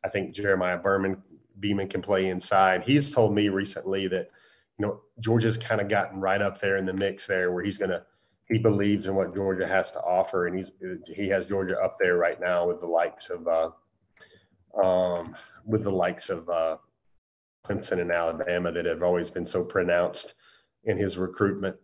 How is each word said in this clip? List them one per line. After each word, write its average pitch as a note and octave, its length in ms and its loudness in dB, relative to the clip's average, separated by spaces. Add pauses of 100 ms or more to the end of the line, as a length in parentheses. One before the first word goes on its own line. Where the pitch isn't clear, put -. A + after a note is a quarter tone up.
I F#2+ 60 -4
think F2+ 260 -4
Jeremiah F#2 420 2
Berman, F#2+ 460 0 (360)
Beeman G2 280 0
can F2 160 -6
play F#2+ 260 2
inside. F#2 540 4
He's C#3 280 2
told G#2+ 220 4
me G#2 160 4
recently G2 600 -2
that, F2+ 200 -2 (480)
you G#2 80 -2
know, - 160 -4 (180)
Georgia's A2+ 380 2
kinda G#2+ 280 -2
gotten G2 340 0
right F#2+ 200 2
up G2 220 -2
there G2 160 2
in F#2+ 80 0
the F#2 80 -2
mix G2 320 -2
there F#2 260 0
where F2+ 120 -4
he's G2+ 160 -4
gonna, F#2 260 -2 (400)
he A2+ 140 0
believes G#2 480 2
in F#2+ 80 -2
what F2+ 180 0
Georgia F#2+ 320 -2
has F#2+ 280 0
to - 80 -8
offer, F2+ 440 0
and F2 100 -4
he's, F#2 180 -8 (340)
he F#2 220 -6
has F#2+ 180 0
Georgia F#2+ 340 -2
up F#2 180 -2
there F2+ 180 4
right E2+ 220 0
now F2 280 2
with F2 120 -2
the F2 80 -8
likes E2 440 -2
of, E2 160 -6
uh, D#2+ 240 2 (1080)
um, F2+ 560 2 (300)
with G#2+ 180 0
the G2 80 -2
likes F#2 380 0
of, E2+ 180 -6
uh, D#2+ 300 0 (880)
Clemson G2+ 360 -2
and F2 100 -2
Alabama E2+ 600 0
that E2+ 140 -2
have E2 160 -2
always F2 300 2
been F2 140 -6
so F2+ 180 -2
pronounced F2 720 0 (480)
in G#2+ 120 0
his F#2 220 -2
recruitment. F#2+ 680 -2